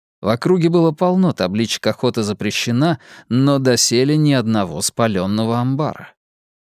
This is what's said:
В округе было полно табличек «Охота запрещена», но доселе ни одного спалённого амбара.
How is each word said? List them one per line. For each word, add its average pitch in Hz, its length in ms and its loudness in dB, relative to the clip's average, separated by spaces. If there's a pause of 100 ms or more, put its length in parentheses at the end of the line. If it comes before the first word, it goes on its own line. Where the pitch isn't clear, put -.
(220)
В - 60 -6
округе 165 400 2
было 165 240 4
полно 180 400 2
табличек 104 560 -2
«Охота 117 340 -2
запрещена», 117 800 -2 (300)
но 135 300 2
доселе 131 580 2
ни 147 160 4
одного 107 480 -2
спалённого 110 800 -2
амбара. 135 540 -4 (640)